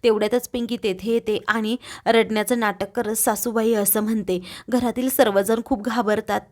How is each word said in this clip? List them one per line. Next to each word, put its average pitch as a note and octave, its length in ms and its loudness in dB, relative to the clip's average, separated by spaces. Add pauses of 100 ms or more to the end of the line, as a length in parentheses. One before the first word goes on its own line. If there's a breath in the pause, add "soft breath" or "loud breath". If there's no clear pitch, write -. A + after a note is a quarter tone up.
तेवढ्यातच G#3+ 440 2
पिंकी A#3+ 280 -4
तेथे G3 360 -2
येते A3 260 0 (100)
आणि A3 280 0 (300 loud breath)
रडण्याचं A3 520 2
नाटक G3+ 320 -2
करत, A3+ 240 -4
"सासूबाई," A3+ 600 0
असं G#3 260 2
म्हणते. G#3 400 -2 (280 loud breath)
घरातील B3 400 0
सर्वजण A3 560 4
खूप G#3 180 -2
घाबरतात. G#3+ 580 -2 (120)